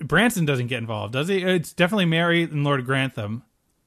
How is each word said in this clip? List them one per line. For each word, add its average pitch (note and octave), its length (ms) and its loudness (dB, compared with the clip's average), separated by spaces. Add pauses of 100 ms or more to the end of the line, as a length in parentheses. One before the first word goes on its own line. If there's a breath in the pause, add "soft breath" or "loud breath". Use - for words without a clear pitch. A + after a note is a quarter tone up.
Branson F3 440 2
doesn't B2+ 220 0
get B2 120 -4
involved, A2 340 -6
does C#3+ 140 -2
he? F#3+ 160 0
It's F#3 300 0
definitely F3+ 320 2
Mary E3+ 380 2
and D3+ 200 -2
Lord C#3 220 0
Grantham. B2+ 580 -4 (440)